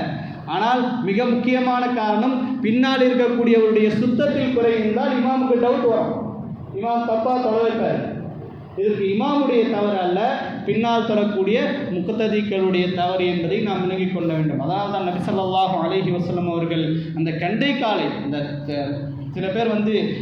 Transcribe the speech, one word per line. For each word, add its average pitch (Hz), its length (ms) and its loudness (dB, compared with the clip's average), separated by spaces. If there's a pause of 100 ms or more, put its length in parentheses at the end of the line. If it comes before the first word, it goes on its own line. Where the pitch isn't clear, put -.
(460)
ஆனால் 220 580 0
மிக 196 220 2
முக்கியமான 247 600 2
காரணம், 233 760 0
பின்னால் 262 380 4
இருக்கக்கூடியவருடைய 233 880 4
சுத்தத்தில் 254 680 2
குறை 233 260 2
இருந்தால் 220 300 0
இமாமுக்கு 254 460 2
டவுட் 240 340 2
வரும், - 540 -2 (320)
இமாம் 233 300 0
தப்பா 247 360 0
தொழ 220 160 2
வைப்பார். - 600 0 (580)
இதற்கு 202 280 0
இமாமுடைய 240 680 2
தவறு 208 260 0
அல்ல, 190 420 0 (260)
பின்னால் 226 400 0
தொழக்கூடிய 208 540 2 (320)
முக்ததிகளுடைய 190 1040 0
தவறு 180 320 0
என்பதை 175 340 0
நாம் 196 220 -2
விளங்கிக் 185 320 -2
கொள்ள 165 200 -2
வேண்டும். 151 260 0
அதனால்தான் 196 440 -2
நபி 180 160 -2
ஸல்லல்லாஹு 190 680 0
அலைஹி 180 280 0
வஸல்லம் 175 360 -2
அவர்கள் 160 460 -2 (180)
அந்த 160 160 -2
கண்டை 214 480 -2
காலை, 202 240 0 (200)
அந்த, 143 160 -4 (280)
த-, 143 420 -6 (220)
சில 185 160 -6
பேர் 226 200 0
வந்து 208 540 0